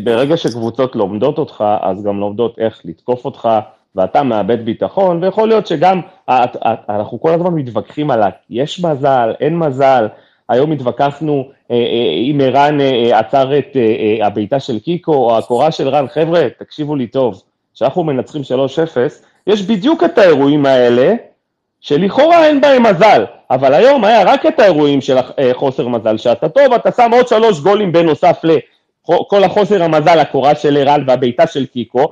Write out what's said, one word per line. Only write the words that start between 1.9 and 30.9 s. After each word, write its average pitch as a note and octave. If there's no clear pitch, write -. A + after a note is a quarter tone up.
גם G2+
לומדות G#2
איך A2
לתקוף E2+
אותך, B2
ואתה F#2+
מאבד A2
ביטחון, E3+
ויכול G#3+
להיות A3
שגם, F3+
ה-, B2+
ה-, B2
ה-, A2
אנחנו G#2
כל E3
הזמן F3
מתווכחים C#3
על A2+
ה-, G2
יש D3
מזל, C3+
אין D#3
מזל, C3+
היום C3
התווכחנו, C#3
אה, A#2+
אה, A#2+
אם D3
ערן, C#3+
אה, C#3
אה, A#2
עצר C3+
את, -
אה, C3
אה, G#2
הבעיטה G#2+
של A#2
קיקו, E3
או A#2
הקורה B2
של C#3
רן. C3+
חבר'ה, E3
תקשיבו D3
לי B2+
טוב, A2
כשאנחנו C#3
מנצחים C#3
שלוש C3
אפס, D3+
יש G3+
בדיוק A#3
את E4
האירועים D3
האלה, B2+
שלכאורה B3+
אין D4+
בהם C#4
מזל, F#3
אבל C3
היום A#3+
היה G#3+
רק C4
את D4+
האירועים D3
של C3
הח-, -
אה, C3
חוסר C3+
מזל, A2
שאתה A#2+
טוב, C4
אתה G3
שם A#3
עוד B3
שלוש A3
גולים G3
בנוסף E3
ל-, E3
חו-, E3+
כל G3+
החוסר G3
המזל, D#3+
הקורה C#3+
של D3
ערן C#3+